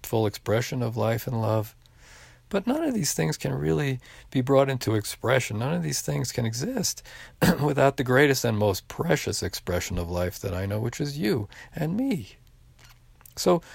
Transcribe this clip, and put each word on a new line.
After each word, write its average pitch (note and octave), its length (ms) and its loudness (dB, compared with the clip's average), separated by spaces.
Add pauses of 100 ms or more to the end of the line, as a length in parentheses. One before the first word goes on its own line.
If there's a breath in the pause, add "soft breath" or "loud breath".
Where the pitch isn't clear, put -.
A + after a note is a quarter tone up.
full A2 240 0
expression A#2+ 560 -2
of A#2 160 -4
life A2+ 280 0
and A#2 140 -2
love. A2 340 0 (760 loud breath)
But G3 160 0
none D4 160 0
of D4 100 0
these F#3+ 220 -2
things D#3+ 240 -2
can C#3 160 -2
really C#3+ 460 0 (300 loud breath)
be C3 120 2
brought C3+ 260 6
into B2+ 280 0
expression. A2 640 0
None C3+ 120 -2
of F3 100 -2
these D3+ 200 -4
things C#3+ 280 -2
can A#2+ 140 -2
exist E3 580 -4 (380 loud breath)
<clears throat> E3+ 220 4
without C#3 340 4
the C3+ 80 0
greatest C3 400 4
and A2 140 2
most G#2 280 2
precious - 560 0
expression F2+ 540 -4
of F2 140 -4
life F2 300 -2
that F#2 120 -6
I F#2+ 140 -4
know, G2+ 120 -2
which A#2+ 220 -4
is C#3+ 160 -4
you D#3 320 0 (260 loud breath)
and D#3+ 220 -2
me. A#3 400 -4 (1000)
So F3 280 2 (120 loud breath)